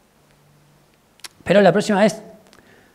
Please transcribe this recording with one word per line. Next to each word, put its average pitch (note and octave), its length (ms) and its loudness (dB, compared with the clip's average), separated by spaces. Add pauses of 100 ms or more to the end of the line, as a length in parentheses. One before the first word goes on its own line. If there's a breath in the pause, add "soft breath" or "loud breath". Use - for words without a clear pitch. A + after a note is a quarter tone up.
(1400)
Pero F#3+ 160 2
la F#3 120 4
próxima G3+ 280 -2
vez, G#3 220 -2 (720 soft breath)